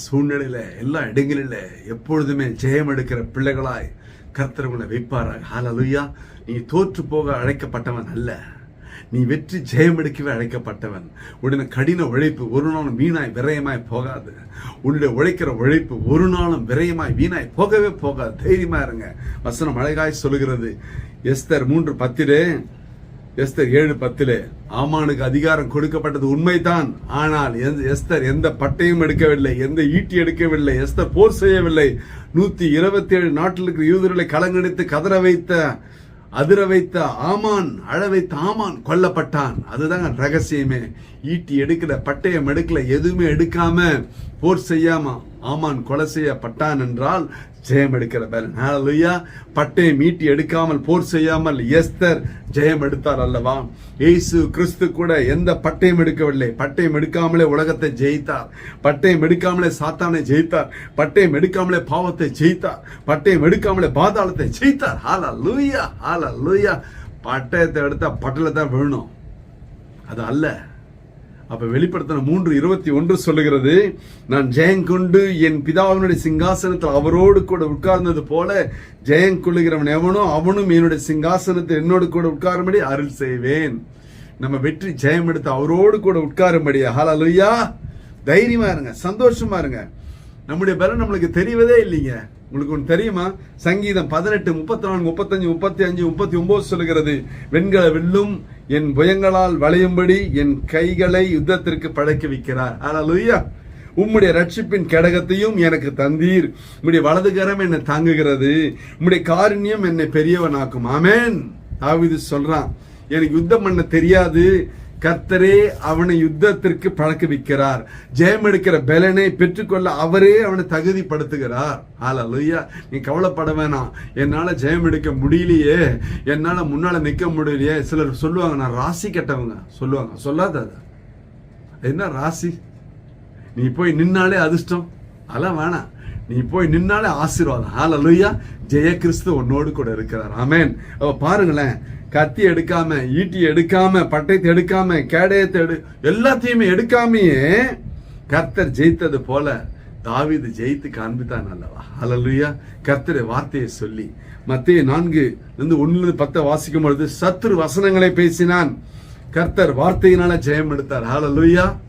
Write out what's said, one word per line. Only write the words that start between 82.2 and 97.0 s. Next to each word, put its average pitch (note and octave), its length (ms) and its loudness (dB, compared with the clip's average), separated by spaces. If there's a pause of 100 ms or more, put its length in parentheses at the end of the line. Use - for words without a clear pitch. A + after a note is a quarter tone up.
உட்காரும்படி F3+ 480 0
அருள் C#3+ 320 0
செய்வேன்." B2+ 800 -4 (540)
நம்ம C3+ 160 -4
வெற்றி D#3+ 340 -4
ஜெயம் D3+ 360 0
எடுத்து D#3+ 240 0
அவரோடு F3 500 2
கூட F#3 180 2
உட்காரும்படியா. D3 800 2
ஹல்லேலூயா. E3+ 760 4 (500)
தைரியமா A3+ 420 4
இருங்க, C#3+ 360 -4
சந்தோஷமா A3+ 560 0
இருங்க. B2 300 -6 (580)
நம்முடைய F3+ 320 0
பலன் G#3+ 240 0
நம்மளுக்கு F#3 280 -2
தெரியவதே A#3 540 2
இல்லைங்க. C3 440 -6 (220)
உங்களுக்கு C#3+ 280 -6
ஒண்ணு D3+ 180 0
தெரியுமா? F#3+ 360 -2 (240)
சங்கீதம் F#3 520 -2
பதினெட்டு, F3+ 440 -2
முப்பத்தி D#3+ 360 -4
நான்கு, F3 220 -2
முப்பத்தஞ்சு, F3+ 920 -2
முப்பத்தி F3 360 -2
ஒன்பது F#3 280 2
சொல்லுகிறது, D#3 580 -2 (280)